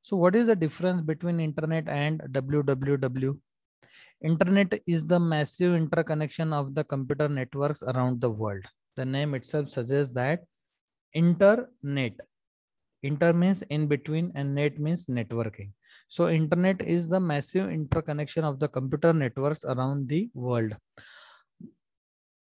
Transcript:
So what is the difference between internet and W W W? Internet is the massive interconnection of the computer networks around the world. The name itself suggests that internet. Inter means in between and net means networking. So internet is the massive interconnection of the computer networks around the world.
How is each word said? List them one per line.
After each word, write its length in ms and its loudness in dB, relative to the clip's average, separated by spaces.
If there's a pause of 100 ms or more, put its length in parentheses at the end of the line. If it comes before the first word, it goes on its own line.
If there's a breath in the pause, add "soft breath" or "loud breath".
So 160 -4
what 180 6
is 120 4
the 80 6
difference 480 -2
between 360 -2
internet 480 -2
and 440 -2
W 320 0
W 340 0
W? 420 -2 (840 soft breath)
Internet 640 2
is 180 0
the 140 4
massive 560 2
interconnection 760 0
of 220 -4
the 100 0
computer 460 -2
networks 540 -2
around 360 0
the 120 0
world. 340 -6 (300)
The 100 -4
name 300 -2
itself 340 -4
suggests 440 -2
that 260 0 (760)
internet. 1000 2 (920)
Inter 280 2
means 380 4
in 160 0
between 480 -2
and 220 -4
net 240 0
means 260 -2
networking. 640 -4 (380 soft breath)
So 220 0
internet 520 2
is 260 0
the 120 2
massive 500 -2
interconnection 760 -2
of 160 -2
the 80 0
computer 460 2
networks 500 0
around 460 -2
the 240 -2
world. 420 -2 (1700 loud breath)